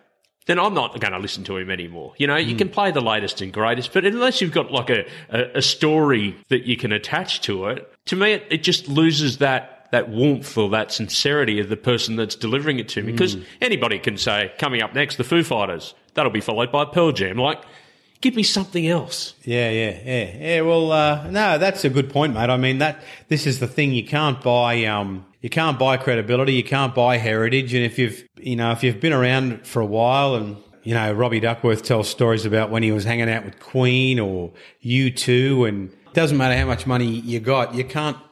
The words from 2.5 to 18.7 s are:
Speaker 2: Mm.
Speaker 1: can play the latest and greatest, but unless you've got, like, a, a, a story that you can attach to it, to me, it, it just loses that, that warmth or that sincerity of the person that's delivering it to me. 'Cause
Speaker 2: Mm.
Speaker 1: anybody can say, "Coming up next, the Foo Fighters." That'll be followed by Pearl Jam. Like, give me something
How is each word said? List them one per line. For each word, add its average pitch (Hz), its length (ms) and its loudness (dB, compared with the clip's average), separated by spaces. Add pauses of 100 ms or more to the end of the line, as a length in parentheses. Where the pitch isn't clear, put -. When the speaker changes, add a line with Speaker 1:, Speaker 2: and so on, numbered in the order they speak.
Speaker 2:
Mm. 110 40 -2
Speaker 1:
can 190 100 0
play 202 240 0
the 147 80 -2
latest 110 400 -2
and 95 120 -8
greatest, 117 400 -2
but 190 120 2
unless 240 360 0
you've 175 120 0
got, 156 180 0
like, 127 200 -2
a, 113 140 2 (260)
a, 123 280 -2
a 131 40 2
story 139 720 2 (140)
that 127 160 2
you 120 100 0
can 110 160 -2
attach 147 500 -2
to 98 260 -2
it, - 220 -6 (160)
to 180 100 -4
me, 208 160 4
it, 202 180 -2
it 156 120 -2
just - 240 0
loses 147 520 2
that, - 540 -2
that 117 160 2
warmth 123 500 0
or 104 120 2
that 107 220 -2
sincerity 120 680 0
of 101 100 -2
the 107 80 -2
person 117 400 -2
that's 110 200 -4
delivering 135 420 -2
it 110 120 -8
to 104 120 -6
me. 117 120 -4
'Cause 143 220 0
Speaker 2:
Mm. 92 80 -12 (180)
Speaker 1:
anybody 120 360 0
can 104 200 -4
say, 104 400 0
"Coming 127 240 -2
up 107 120 -6
next, 143 220 -2
the 123 80 -2
Foo 170 180 2
Fighters." 98 520 -4 (200)
That'll 135 180 2
be 104 80 -2
followed 120 300 -2
by 147 140 2
Pearl 165 280 2
Jam. 95 260 -4
Like, 143 220 0 (600)
give 254 160 2
me 220 80 2
something 185 420 -2